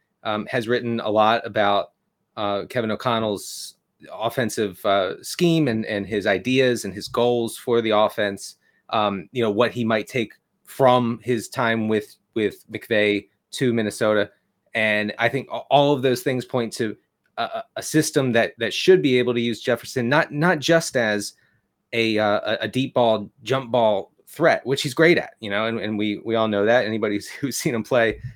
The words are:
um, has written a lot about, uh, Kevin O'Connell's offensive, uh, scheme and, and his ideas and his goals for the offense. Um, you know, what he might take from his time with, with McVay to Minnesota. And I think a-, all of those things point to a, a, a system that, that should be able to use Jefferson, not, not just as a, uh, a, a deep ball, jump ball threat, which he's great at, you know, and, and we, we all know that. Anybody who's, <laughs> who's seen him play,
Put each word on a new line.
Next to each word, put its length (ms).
um, 240
has 200
written 340
a 80
lot 360
about, 460
uh, 280
Kevin 260
O'Connell's 840
offensive, 760
uh, 360
scheme 460
and, 180
and 220
his 180
ideas 600
and 80
his 140
goals 500
for 240
the 100
offense. 640
Um, 420
you 120
know, 80
what 200
he 120
might 240
take 260
from 580
his 260
time 400
with, 280
with 380
McVay 560
to 200
Minnesota. 600
And 460
I 100
think 220
a-, 80
all 240
of 80
those 220
things 200
point 300
to 240
a, 60
a, 200
a 60
system 480
that, 260
that 160
should 300
be 160
able 160
to 60
use 200
Jefferson, 480
not, 240
not 260
just 380
as 360
a, 240
uh, 260
a, 180
a 60
deep 260
ball, 380
jump 280
ball 400
threat, 380
which 160
he's 120
great 240
at, 220
you 100
know, 160
and, 140
and 180
we, 280
we 100
all 140
know 160
that. 200
Anybody 300
who's, 140
<laughs> 100
who's 180
seen 160
him 100
play, 380